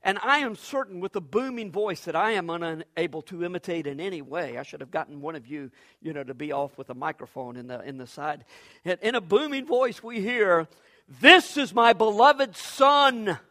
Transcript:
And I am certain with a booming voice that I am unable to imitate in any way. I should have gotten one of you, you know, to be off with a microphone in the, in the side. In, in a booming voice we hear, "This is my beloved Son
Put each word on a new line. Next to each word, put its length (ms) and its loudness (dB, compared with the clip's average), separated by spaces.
And 160 0
I 200 2
am 160 -4
certain 440 -6
with 160 -6
a 60 -4
booming 500 -4
voice 300 -4
that 140 -6
I 160 2
am 200 -2
unable 720 -6
to 200 -8
imitate 440 -6
in 120 -8
any 220 -6
way. 360 -8
I 60 -8
should 180 -16
have 100 -16
gotten 280 -6
one 160 -10
of 120 -14
you, 240 -12
you 140 -10
know, 100 -8
to 120 -12
be 160 -8
off 260 -4
with 140 -14
a 20 -10
microphone 640 -10
in 120 -14
the, 140 -10
in 160 -12
the 80 -14
side. 400 -8
In, 180 -4
in 140 -2
a 60 0
booming 440 0
voice 380 0
we 180 -6
hear, 460 4
"This 500 6
is 160 -4
my 200 6
beloved 640 4
Son 840 4